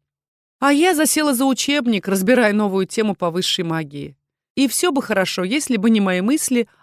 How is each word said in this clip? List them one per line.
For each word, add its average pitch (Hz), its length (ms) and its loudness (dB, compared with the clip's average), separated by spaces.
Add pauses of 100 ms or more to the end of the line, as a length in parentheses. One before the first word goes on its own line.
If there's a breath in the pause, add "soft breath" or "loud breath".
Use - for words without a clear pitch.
(600)
А 277 140 2
я 330 220 2
засела 302 400 0
за 262 100 0
учебник, 254 640 0
разбирая 208 460 2
новую 190 340 0
тему 214 280 -2
по 175 140 -2
высшей 180 340 -4
магии. 147 540 -6 (380)
И 269 120 2
все 359 240 0
бы 269 120 -2
хорошо, 190 400 -2
если 240 340 -2
бы 220 140 2
не 214 100 4
мои 185 200 0
мысли 240 460 0 (160 soft breath)